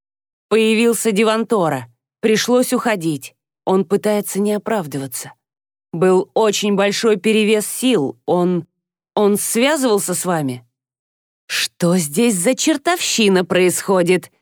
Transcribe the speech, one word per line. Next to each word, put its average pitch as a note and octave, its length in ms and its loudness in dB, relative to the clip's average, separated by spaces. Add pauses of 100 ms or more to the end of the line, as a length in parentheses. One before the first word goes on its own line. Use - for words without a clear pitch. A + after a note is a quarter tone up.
(480)
Появился A3 640 2
Дивантора. G#3 760 0 (340)
Пришлось A#3+ 520 0
уходить. E3+ 640 -4 (300)
Он F#3 200 2
пытается G3+ 560 -2
не G#3 120 0
оправдываться. D3+ 840 -6 (580)
«Был F#3 420 2
очень G#3 400 0
большой G3+ 420 0
перевес G#3+ 500 2
сил. G#3+ 600 -2
Он... F3 400 0 (480)
он G3+ 220 2
связывался A#3 760 0
с - 100 -6
вами?» C#3+ 420 -4 (800)
«Что - 500 -2
здесь F#3 380 0
за F#3 200 0
чертовщина C4+ 920 0
происходит?» F3+ 960 0